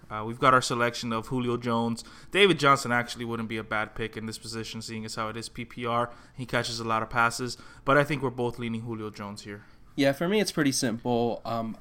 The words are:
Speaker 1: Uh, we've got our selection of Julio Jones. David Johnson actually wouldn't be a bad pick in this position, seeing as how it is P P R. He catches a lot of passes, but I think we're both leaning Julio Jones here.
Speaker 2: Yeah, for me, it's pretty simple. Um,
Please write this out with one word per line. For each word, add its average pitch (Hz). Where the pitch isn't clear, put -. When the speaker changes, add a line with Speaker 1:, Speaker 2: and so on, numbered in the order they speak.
Speaker 1:
Uh, 107
we've 117
got 131
our 123
selection 120
of 110
Julio 120
Jones. 117
David 185
Johnson 135
actually 120
wouldn't 113
be 110
a 107
bad 110
pick 110
in 107
this 113
position, 113
seeing 110
as 113
how 110
it 110
is 113
P 120
P 120
R. 120
He 123
catches 117
a 117
lot 110
of 110
passes, 117
but 139
I 143
think 139
we're 131
both 120
leaning 113
Julio 110
Jones 101
here. 101
Speaker 2:
Yeah, 139
for 170
me, 208
it's 185
pretty 143
simple. 120
Um, 113